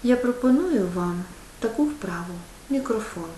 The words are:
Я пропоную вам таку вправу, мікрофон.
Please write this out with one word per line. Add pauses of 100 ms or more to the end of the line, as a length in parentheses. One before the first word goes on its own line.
Я
пропоную
вам (360)
таку
вправу, (360)
мікрофон.